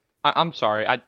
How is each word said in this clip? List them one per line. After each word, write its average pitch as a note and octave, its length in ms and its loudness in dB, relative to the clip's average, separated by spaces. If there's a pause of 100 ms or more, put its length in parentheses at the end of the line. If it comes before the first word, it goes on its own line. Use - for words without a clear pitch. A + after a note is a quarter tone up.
(240)
I, D3 140 2
I'm D#3+ 160 0
sorry, G#2+ 340 0
I, B2 200 0